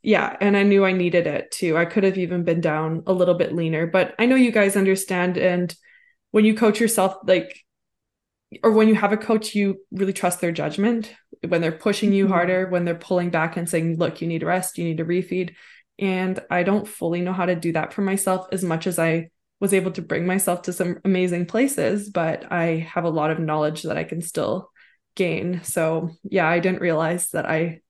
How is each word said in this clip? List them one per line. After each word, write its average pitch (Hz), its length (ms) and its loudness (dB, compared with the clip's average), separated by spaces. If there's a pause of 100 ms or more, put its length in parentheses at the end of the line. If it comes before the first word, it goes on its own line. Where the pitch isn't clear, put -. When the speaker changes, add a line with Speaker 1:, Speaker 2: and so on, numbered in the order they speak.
Speaker 1:
Yeah. - 380 2
And 202 160 4
I 202 60 2
knew 196 240 6
I 190 60 2
needed 175 340 0
it - 260 -4
too. 165 260 -2
I 170 80 2
could 190 180 0
have 190 140 2
even 175 260 -2
been 170 180 0
down 160 460 -2
a 190 60 2
little 180 200 4
bit 165 220 0
leaner, 165 320 -2
but 180 320 0
I 233 80 4
know 254 80 6
you 247 160 6
guys 202 240 2
understand. 190 640 0
And 180 360 0 (560)
when 214 160 4
you 214 100 4
coach 214 240 2
yourself, 202 360 2 (100)
like, - 340 0 (1000)
or 226 100 6
when 220 160 6
you 220 60 6
have 208 200 2
a 214 40 0
coach, 220 380 -2
you 196 220 0 (140)
really 190 220 -2
trust 180 280 -2
their 170 100 0
judgment 202 600 -2 (360)
when 170 140 0
they're 165 100 0
pushing 202 420 0
you 196 120 4
Speaker 2:
Mm-hmm. 190 80 2
Speaker 1:
harder, 185 360 2
when 175 160 0
they're 170 80 -2
pulling 175 380 -2
back 165 260 -2
and 170 100 -4
saying, 165 300 0
"Look, 165 240 -2
you 165 60 -4
need 165 160 -4
a - 20 -4
rest, 180 320 -2
you 175 80 -4
need 160 140 -2
a 165 60 -4
refeed." 180 500 -4 (420)
And 185 420 -2 (120)
I 180 120 2
don't 202 240 0
fully 175 340 -4
know 180 120 -2
how 180 140 -2
to 180 80 0
do 170 180 -2
that 160 200 -2
for 214 80 -4
myself 190 500 -2
as 190 120 -4
much 165 220 -2
as 175 140 -2
I 165 300 0 (300)
was 196 140 0
able 185 200 2
to 180 100 -8
bring 170 240 -2
myself 185 360 0
to 175 100 -6
some 175 300 -4
amazing 180 440 0
places, 208 600 0
but 165 420 -4
I 165 420 -2
have 170 120 -2
a 170 40 0
lot 156 220 0
of 160 80 -4
knowledge 156 440 -2
that 160 140 -4
I 165 60 -4
can 160 180 -8
still - 480 -4 (460)
gain. 175 480 -2
So 160 480 -2 (120)
yeah, 185 240 0
I 170 120 2
didn't 185 220 0
realize 165 500 -2
that 165 160 -4
I 160 420 -2